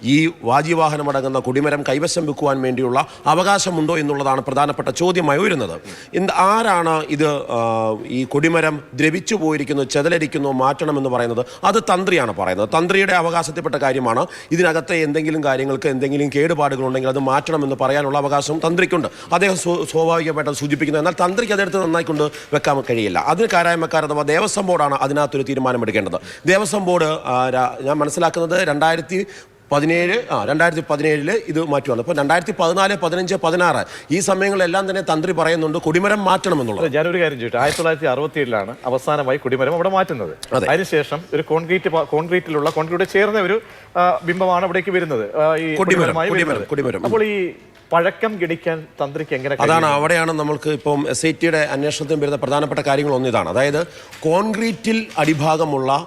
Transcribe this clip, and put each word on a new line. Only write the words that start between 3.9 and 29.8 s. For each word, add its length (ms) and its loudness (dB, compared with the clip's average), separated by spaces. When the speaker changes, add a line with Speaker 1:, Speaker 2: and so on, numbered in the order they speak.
Speaker 1:
എന്നുള്ളതാണ് 460 0
പ്രധാനപ്പെട്ട 420 -2
ചോദ്യമായി 420 2
ഉയരുന്നത്. 320 -2
എന്ത്, 140 -2
ആരാണ് 480 2
ഇത്, 140 2
ആ, 20 0
ഈ 20 -2
കൊടിമരം 420 2
ദ്രവിച്ചു 440 0
പോയിരിക്കുന്നു, 500 0
ചെതലരിക്കുന്നു, 580 0
മാറ്റണമെന്ന് 520 0
പറയുന്നത്? 280 0
അത് 100 4
തന്ത്രിയാണ് 500 2
പറയുന്നത്. 340 0
തന്ത്രിയുടെ 460 2
അവകാശത്തിൽപ്പെട്ട 640 -2
കാര്യമാണ്. 400 0
ഇതിനകത്തെ 400 2
എന്തെങ്കിലും 400 -2
കാര്യങ്ങൾക്ക് 480 0
എന്തെങ്കിലും 400 0
കേടുപാടുകളുണ്ടെങ്കിൽ 800 0
അത് 60 0
മാറ്റണമെന്ന് 520 0
പറയാനുള്ള 400 0
അവകാശം 440 0
തന്ത്രിക്കുണ്ട്. 420 2
അദ്ദേഹം 260 2
സ്വ-, 160 -2
സ്വാഭാവികമായിട്ടും 720 0
സൂചിപ്പിക്കുന്നു. 400 0
എന്നാൽ 200 0
തന്ത്രിക്ക് 360 0
അതെടുത്ത് 260 0
നന്നായിക്കൊണ്ട് 420 0
വെക്കാൻ 340 2
കഴിയില്ല. 280 0
അതിന് 220 2
കാരായ്മക്കാർ 560 2
അഥവാ 140 -2
ദേവസ്വം 360 0
ബോർഡാണ് 240 2
അതിനകത്തൊരു 420 0
തീരുമാനമെടുക്കേണ്ടത്. 680 0
ദേവസ്വം 360 2
ബോർഡ്, 200 4
ആ, 20 0
രാ-, 160 2
ഞാൻ 140 2
മനസ്സിലാക്കുന്നത് 540 0
രണ്ടായിരത്തി 480 0
പതിനേഴ്, 440 2